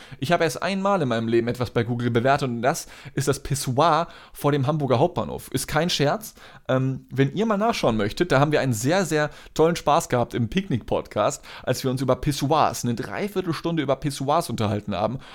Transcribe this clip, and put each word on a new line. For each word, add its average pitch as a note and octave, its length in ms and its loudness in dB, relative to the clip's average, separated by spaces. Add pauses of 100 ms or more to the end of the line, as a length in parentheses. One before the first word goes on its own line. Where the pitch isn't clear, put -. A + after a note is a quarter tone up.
(200)
Ich C3+ 100 -2
habe E3+ 140 4
erst D3 180 -2
einmal F#3+ 380 0
in C#3 80 0
meinem A2+ 200 0
Leben A#2 200 4
etwas A#2+ 220 -4
bei A#2+ 120 0
Google A#2+ 280 -2
bewertet C3 380 2
und A#2 120 -4
das C3+ 280 -2 (260)
ist C#3 120 -2
das C#3 140 0
Pissoir D3+ 680 0 (260)
vor C#3+ 180 0
dem C#3 140 0
Hamburger C#3 320 2
Hauptbahnhof. A2 520 -2
Ist - 160 -4
kein D#3+ 220 0
Scherz. D#3+ 460 -2 (340)
Ähm, C3 420 0
wenn C3+ 240 2
ihr G#3+ 120 0
mal G#3+ 100 0
nachschauen G3 400 0
möchtet, G#2+ 360 0
da C3+ 80 6
haben D3 120 4
wir C#3 80 4
einen B2+ 140 0
sehr, D#3 320 0
sehr D3+ 240 0 (240)
tollen E3 220 4
Spaß D3+ 340 2
gehabt A#2+ 240 0
im B2 160 0
Picknick-Podcast, B2 920 -2 (200)
als - 220 -2
wir C3 60 0
uns B2+ 120 -2
über B2+ 140 2
Pissoirs, C#3 680 0
eine A#2+ 100 0
Dreiviertelstunde E3+ 880 -4
über C3+ 140 2
Pissoirs D3 540 -2
unterhalten G#2 440 -2
haben A2 240 -2 (160)